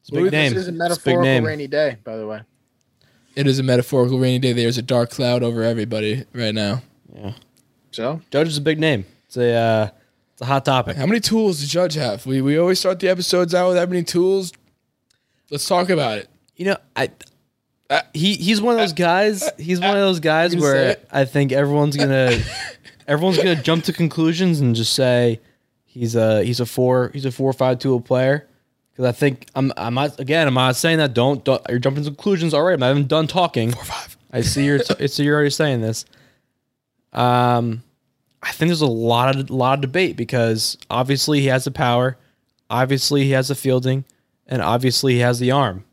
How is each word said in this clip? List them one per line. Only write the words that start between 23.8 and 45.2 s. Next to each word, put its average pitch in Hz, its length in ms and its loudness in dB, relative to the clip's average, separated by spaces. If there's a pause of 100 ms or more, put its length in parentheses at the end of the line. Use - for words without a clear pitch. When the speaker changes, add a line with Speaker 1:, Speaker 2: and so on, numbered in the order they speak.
Speaker 1:
to 180 80 -2
conclusions 165 680 0
and 120 160 2
just 113 160 -2
say 123 480 2 (440)
he's 117 320 -6
a, 110 280 2
he's 120 160 -2
a 120 60 -2
four, 127 480 0
he's 139 100 -10
a 131 80 -4
four 135 180 -2
or 127 40 -2
five 127 260 0
tool 131 200 0
player. 131 460 0 (500)
'Cause 127 80 -4
I 123 80 2
think 135 420 -2
I'm, 135 220 0
I'm 117 160 -6
not, 139 260 -2
again, 147 300 0
I'm 127 60 2
not 127 200 4
saying 165 240 2
that. 143 140 2
Don't, 123 320 2
don't, 131 240 2
you're 123 100 0
jumping 135 260 -2
to 147 60 -4
conclusions. 165 440 0
All 147 80 2
right, 180 100 2
I'm 156 80 0
not 127 120 2
even 143 140 2
done 156 200 2
talking. 143 460 0
Speaker 2:
Four, - 120 -8
five. - 320 -12 (160)
Speaker 1:
I 120 80 -2
see 139 240 0
you're, 143 140 2
t-, 120 200 0
I - 80 -4
see 143 180 -2
you're 147 100 2
already 147 160 2
saying 139 320 -2
this. 110 240 -4 (1040)
Um, 123 720 0 (600)
I - 100 -8
think 160 180 0
there's 165 100 0
a 151 60 2
lot 117 500 2
of, 135 140 -6
lot 131 240 2
of 143 80 -2
debate 151 340 -2
because 113 640 -2 (120)
obviously 135 500 0
he 139 80 0
has 131 160 0
the 143 60 -4
power, 127 460 0 (540)
obviously 135 540 0
he 135 80 0
has 131 160 0
the 143 60 -2
fielding, 131 520 -2 (400)
and 127 160 -4
obviously 127 520 0
he 120 60 2